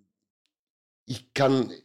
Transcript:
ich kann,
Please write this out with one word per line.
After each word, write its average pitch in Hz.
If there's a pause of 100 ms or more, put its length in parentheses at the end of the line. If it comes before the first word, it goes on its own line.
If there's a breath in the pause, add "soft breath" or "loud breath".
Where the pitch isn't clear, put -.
(1080)
ich -
kann, 135 (120)